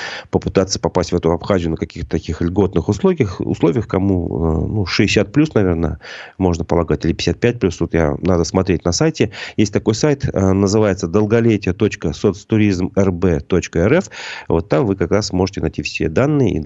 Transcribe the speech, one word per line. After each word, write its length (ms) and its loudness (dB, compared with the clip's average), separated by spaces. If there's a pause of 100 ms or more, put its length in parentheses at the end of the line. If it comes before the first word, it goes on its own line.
(300)
попытаться 500 0
попасть 320 -2
в 20 2
эту 160 2
Абхазию 400 0
на 60 -2
каких-то 340 -8
таких 300 -4
льготных 480 0
условиях, 520 0
условиях, 460 0
кому, 400 0
э, 400 0
ну, 180 -2
шестьдесят 480 2
плюс, 220 2
наверное, 460 0 (380)
можно 260 0
полагать, 400 0
или 80 2
пятьдесят 260 -2
пять 220 0
плюс, 160 0
тут 180 -4
я, 260 2
надо 220 2
смотреть 420 0
на 60 0
сайте. 400 0 (260)
Есть 160 2
такой 220 0
сайт, 300 0
э, 280 2
называется 540 2
долголетие 680 2
точка 400 -2
соцтуризм 840 0
эр 160 2
бэ 260 2
точка 400 -2
эр 140 2
эф. 180 0 (380)
Вот 200 0
там 160 2
вы 120 0
как 160 -2
раз 200 0
можете 280 -2
найти 220 -4
все 260 -4
данные. 480 2
И, 100 -4